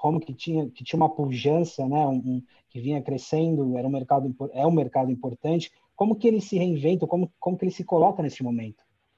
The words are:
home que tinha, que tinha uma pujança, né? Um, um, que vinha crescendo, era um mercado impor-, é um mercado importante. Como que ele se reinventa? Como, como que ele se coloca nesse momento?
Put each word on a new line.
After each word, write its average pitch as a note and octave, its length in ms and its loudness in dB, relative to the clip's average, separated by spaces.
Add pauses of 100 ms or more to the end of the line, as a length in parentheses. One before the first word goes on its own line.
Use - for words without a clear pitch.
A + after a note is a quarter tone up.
home D#3 180 2
que C3+ 140 -10
tinha, D#3 340 -2
que - 160 -16
tinha - 160 -4
uma D#3 80 6
pujança, C#3+ 800 0
né? D3 180 2
Um, C3+ 100 0
um, B2+ 260 -4 (260)
que B2 100 -14
vinha C#3 220 -2
crescendo, C#3 800 0
era B2+ 100 -2
um - 20 0
mercado C3+ 380 0
impor-, C#3 240 -6
é C3+ 140 0
um E3+ 40 6
mercado C3 400 2
importante. C#3 640 -4 (240)
Como G#3+ 200 2
que A#3 120 2
ele G#3+ 140 4
se G3 160 -2
reinventa? E3 480 2
Como, F3+ 340 0
como F3+ 160 -2
que - 80 -4
ele F3+ 80 0
se F#3 120 -10
coloca D#3+ 380 4
nesse C3 200 -4
momento? A#2 400 -6 (360)